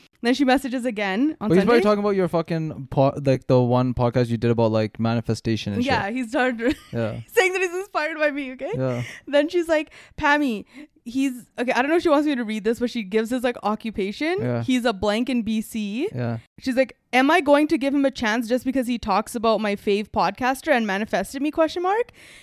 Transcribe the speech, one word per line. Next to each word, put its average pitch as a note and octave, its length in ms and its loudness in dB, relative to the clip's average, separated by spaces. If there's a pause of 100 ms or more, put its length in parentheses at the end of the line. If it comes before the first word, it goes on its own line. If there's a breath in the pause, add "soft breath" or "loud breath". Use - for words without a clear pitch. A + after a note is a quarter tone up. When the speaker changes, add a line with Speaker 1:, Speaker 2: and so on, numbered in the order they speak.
(240 soft breath)
Speaker 1:
then A#3+ 100 2
she C4 100 2
messages B3+ 420 2
again G#3+ 540 -2
on G#3 80 -4
Speaker 2:
But E3 80 4
he's F#3+ 80 6
probably F3+ 140 6
Speaker 1:
Sunday. F3+ 60 4
Speaker 2:
talking G#3 200 4
about G3+ 140 0
your F#3 100 2
fucking D#3+ 640 -4
po-, C#3 320 2
like, C3 240 0
the B2+ 140 6
one B2 320 2
podcast B2 340 2
you A#2 80 0
did A#2 160 2
about, A2+ 220 4
like, A2 260 -2
manifestation A2+ 720 -2
and G2+ 140 -2
Speaker 1:
Yeah, A#3 220 0
Speaker 2:
shit. A3 80 -6
Speaker 1:
he C4 120 -4
started B3 560 0
<laughs> - 80 -20
Speaker 2:
Yeah. A#2 300 -4 (120)
Speaker 1:
saying F#4 200 2
that F#4 80 -2
he's F4+ 120 -2
inspired E4+ 440 -4
by D4+ 140 2
me, C4+ 220 -6
okay? C4 220 -8
Speaker 2:
Yeah. B2+ 280 -2 (220 loud breath)
Speaker 1:
Then C#4+ 220 2
she's E4+ 220 -2
like, D#4 220 0 (260 loud breath)
"Pammy, C#4+ 480 0 (400 loud breath)
he's," B3 400 -4 (120)
okay, B3 140 -2
I A3+ 100 2
don't C#4 80 0
know D#4+ 60 4
if F4 80 2
she E4+ 60 2
wants D4 180 4
me D4 80 0
to A#3+ 80 -2
read G#3+ 220 -4
this, A3+ 160 0
but A#3+ 80 0
she A#3 140 -4
gives A3 260 -2
his, B3+ 120 -2
like, A#3+ 220 -2
occupation. G#3+ 800 -4
Speaker 2:
Yeah. A#2+ 220 -2
Speaker 1:
"He's B3+ 200 0
a A#3+ 80 2
blank G#3+ 380 -2
in A#3+ 140 0
B A3 180 -2
C." A3 520 -6
Speaker 2:
Yeah. A#2 260 -4 (200)
Speaker 1:
She's C4 160 -6
like, C4 220 0 (160)
"Am C4 180 6
I F4 80 6
going C#4+ 300 4
to D#4+ 80 2
give C4 180 0
him C#4 80 2
a C4+ 80 2
chance A3+ 380 -2
just A#3+ 160 0
because C4 220 -2
he A#3+ 100 -2
talks G#3+ 360 -2
about A3 280 0
my G#3 160 -2
fave G3+ 320 -2
podcaster B3 640 0
and A#3 120 2
manifested G3+ 560 -4
me, D4+ 100 -2
question E4 320 0
mark? G#4 280 0 (320 loud breath)